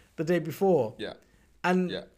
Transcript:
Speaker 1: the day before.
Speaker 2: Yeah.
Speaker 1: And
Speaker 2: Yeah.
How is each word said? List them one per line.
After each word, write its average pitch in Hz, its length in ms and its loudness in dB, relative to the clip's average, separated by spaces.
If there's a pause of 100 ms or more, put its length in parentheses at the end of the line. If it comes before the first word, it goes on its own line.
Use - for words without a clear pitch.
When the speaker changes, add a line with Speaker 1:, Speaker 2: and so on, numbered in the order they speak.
(160)
Speaker 1:
the 165 80 -2
day 175 160 2
before. 160 580 0
Speaker 2:
Yeah. 101 140 -8 (500)
Speaker 1:
And 180 300 2
Speaker 2:
Yeah. 90 80 -6 (180)